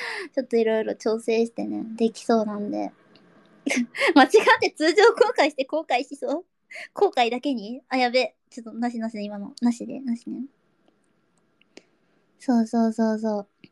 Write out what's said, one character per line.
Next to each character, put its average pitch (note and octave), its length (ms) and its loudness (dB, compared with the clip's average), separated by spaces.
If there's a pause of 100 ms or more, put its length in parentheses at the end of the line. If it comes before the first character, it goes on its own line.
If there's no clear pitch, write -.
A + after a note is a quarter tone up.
(340)
ち C#4 80 0
ょ - 20 -12
っ A#3+ 40 -14
と A#3 100 0
い A3+ 60 4
ろ A3 160 2
い A3 40 -2
ろ G#3+ 120 -6
調 A3+ 240 -2
整 A3+ 260 0
し A#3 60 -6
て - 140 -8
ね、 G#3 180 -6 (120)
で A3+ 140 0
き - 140 -10
そ A3+ 200 2
う - 20 -4
な G#3 120 -6
ん G#3 140 -6
で。 - 200 -6 (760)
<laughs> C#4 500 -2
間 C4+ 80 10
違 D#4 40 6
っ - 20 -14 (300)
て G4 120 -2
通 D#4 220 0
常 G4 100 6 (100)
公 A#4 200 2
開 D4+ 180 2
し - 40 -20
て C4 100 -4
後 D#4 180 -4
悔 B3+ 200 -2
し C#4+ 120 -14
そ C4+ 240 -4
う。 F#4 60 -12 (480)
後 G4+ 160 4
悔 A#3+ 200 2
だ A#3+ 100 2
け C#4+ 140 -2
に？ A#3 360 -8
あ、 C4 80 -2
や B3 120 2
べ。 A#3+ 260 0 (140)
ち - 120 -16
ょ - 20 -20
っ - 20 -20
と A3 80 -14
な A#3 160 -4
し A#3+ 100 -8
な A3+ 100 -6
し A3 80 -10
ね、 G#3 60 -8
今 G#3 140 -10
の。 G3+ 240 -12
な A#3+ 100 2
し A#3 140 -10
で、 A#3 160 -10
な B3 140 -4
し A3+ 140 -12
ね。 A3 160 -8 (1900)
そ A#3 220 2
う A3 60 -4
そ A3+ 220 0
う A3 40 -4
そ A3 220 0
う G#3+ 40 -6
そ G#3+ 200 -4
う。 G3+ 80 -12 (240)